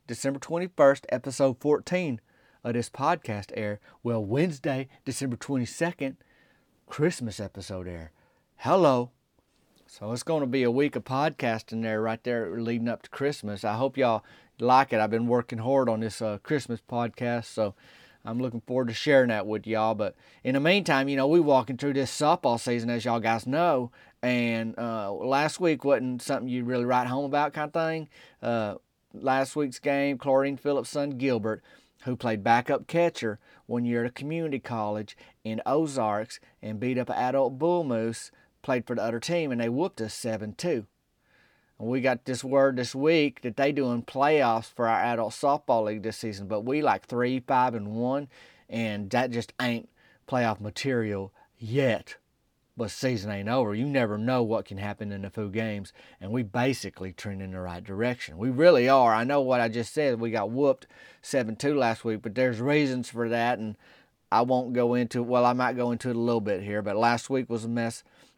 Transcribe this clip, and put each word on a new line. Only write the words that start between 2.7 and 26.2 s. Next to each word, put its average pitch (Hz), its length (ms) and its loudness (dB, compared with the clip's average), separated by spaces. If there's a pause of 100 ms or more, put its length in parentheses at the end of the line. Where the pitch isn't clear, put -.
this 120 160 -2
podcast 127 640 -2
air. 104 260 -4 (220)
Well, 113 240 -2
Wednesday, 135 640 0 (180)
December 131 300 -4
twenty-second, 143 840 -4 (720)
Christmas 147 520 -2
episode 95 480 -10
air. 82 240 -10 (460)
Hello. 135 540 4 (760)
So - 280 -10
it's 123 100 -6
gonna 151 240 0
be 131 160 2
a 120 80 4
week 139 240 2
of 120 80 -6
podcasting 123 800 -2
there, 110 180 0
right 113 220 -2
there, 113 360 -4
leading 117 300 -2
up 113 140 -6
to - 80 -20
Christmas. 107 520 -4
I 107 120 0
hope 131 220 0
y'all 117 260 2 (360)
like 127 340 6
it. 113 60 4
I've 107 120 2
been 113 160 0
working 120 320 0
hard 127 300 2
on 110 100 0
this, 110 240 -6
uh, 104 160 -4
Christmas 123 420 -4
podcast, 120 640 -4
so 107 300 -2 (520)
I'm 113 120 -4
looking 120 220 -4
forward 127 260 -2
to 117 80 -4
sharing 135 320 6
that 107 180 0
with 107 220 -4
y'all. 110 260 2
But 104 220 -4 (280)
in 127 120 0
the 139 40 0
meantime, 156 480 2
you 139 80 -2
know, 135 120 2
we 165 120 6
walking 131 380 4
through 143 160 -2
this 135 160 0
softball 147 500 2
season, 120 300 -2
as 117 160 -2
y'all 117 140 0
guys 113 260 0
know. 135 460 2 (320)
And, 117 560 0
uh, 110 340 -4
last 135 460 0
week 160 260 0
wasn't 127 380 2